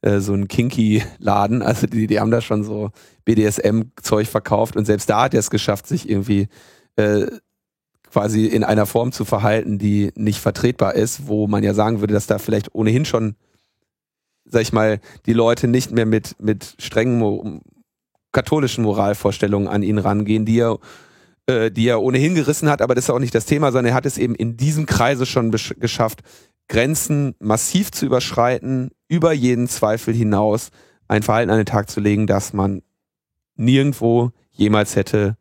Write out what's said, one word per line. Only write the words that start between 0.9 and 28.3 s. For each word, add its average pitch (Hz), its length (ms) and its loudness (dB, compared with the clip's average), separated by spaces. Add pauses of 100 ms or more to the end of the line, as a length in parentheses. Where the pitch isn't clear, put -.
Laden. 101 420 0
Also 104 260 -2
die, 110 200 -2
die 104 140 0
haben 107 100 0
da 117 100 2
schon 107 240 -2
so 107 260 -6 (360)
B-D-S-M-Zeug 107 1000 0
verkauft 110 500 -2
und 104 100 0
selbst 104 240 0
da 110 140 2
hat 139 100 -2
er 113 60 4
es - 100 -4
geschafft, 104 360 -2
sich - 220 -6
irgendwie, 101 400 0 (480)
äh, 104 300 2 (840)
quasi 110 360 0
in 110 180 2
einer 107 220 2
Form 120 260 -2
zu - 120 -4
verhalten, 107 540 0
die 104 360 0
nicht 107 260 -2
vertretbar - 540 0
ist, 110 320 -2
wo 107 200 0
man 104 160 0
ja 101 120 2
sagen 107 260 0
würde, 104 140 0
dass 101 120 0
da 104 120 0
vielleicht 107 360 -4
ohnehin 113 300 0
schon, 113 320 -4 (1120)
sag 117 160 2
ich 110 100 -4
mal, 110 280 2 (260)
die 117 80 2
Leute 117 340 2
nicht 123 220 0
mehr 113 160 0
mit, 110 340 -2
mit 107 380 -4
strengen 120 400 -2
mo-, 101 420 -4 (720)
katholischen 131 520 0
Moralvorstellungen 101 840 0
an 101 140 -2
ihn 104 160 0
rangehen, 104 480 0
die 113 120 2
er, 117 200 0 (680)
äh, 113 240 0
die 113 160 0
er 120 140 2
ohnehin 131 340 2
gerissen 151 360 0
hat, 143 100 0
aber 123 140 2
das 123 100 0
ist - 60 -4
auch 123 80 2
nicht 127 160 -2
das 113 100 2
Thema, 147 280 2
sondern 120 200 2
er - 20 2
hat 127 120 0
es 139 100 -4
eben 120 180 0
in 117 220 -4
diesem 147 300 0
Kreise 127 400 0
schon 113 240 0
besch-, - 280 -4
geschafft, 117 420 -2 (480)
Grenzen 143 720 0
massiv 113 500 0
zu - 160 -6
überschreiten, 127 840 0 (180)